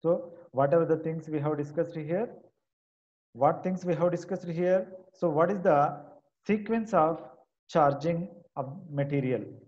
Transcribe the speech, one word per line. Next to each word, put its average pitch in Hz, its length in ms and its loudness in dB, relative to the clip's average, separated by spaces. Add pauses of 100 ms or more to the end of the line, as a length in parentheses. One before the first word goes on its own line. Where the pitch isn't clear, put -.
So - 320 0 (180)
whatever 160 340 4
the 156 120 2
things 160 320 -6
we 151 100 -2
have 151 180 0
discussed 147 380 -4
here, 170 340 -4 (1040)
what 151 300 2
things 185 200 -4
we 175 120 0
have 170 160 2
discussed 170 360 -6
here. 180 400 2 (260)
So 175 160 0
what 165 220 2
is 202 80 -2
the 160 380 4 (500)
sequence 214 460 -2
of 165 280 2 (480)
charging 165 600 2 (260)
of 139 220 -8 (120)
material? 139 540 -2 (240)